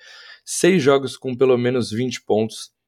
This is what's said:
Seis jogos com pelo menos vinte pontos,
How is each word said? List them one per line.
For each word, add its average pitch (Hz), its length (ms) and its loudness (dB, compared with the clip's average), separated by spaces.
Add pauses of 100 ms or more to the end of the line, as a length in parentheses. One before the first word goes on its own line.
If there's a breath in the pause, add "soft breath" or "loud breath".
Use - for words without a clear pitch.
(440 loud breath)
Seis 175 380 2
jogos 135 340 2
com 127 200 -8
pelo 127 220 4
menos 120 320 -2
vinte 123 300 -6
pontos, - 500 -4 (180)